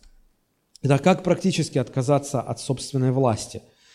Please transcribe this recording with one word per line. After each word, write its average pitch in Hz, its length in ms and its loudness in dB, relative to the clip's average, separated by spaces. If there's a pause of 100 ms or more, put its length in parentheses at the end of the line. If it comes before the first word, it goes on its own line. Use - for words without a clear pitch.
(840)
Итак, 135 200 4
как 185 200 4
практически 175 560 0
отказаться 135 640 0
от - 180 -8
собственной 131 500 -2
власти? 127 520 0 (320)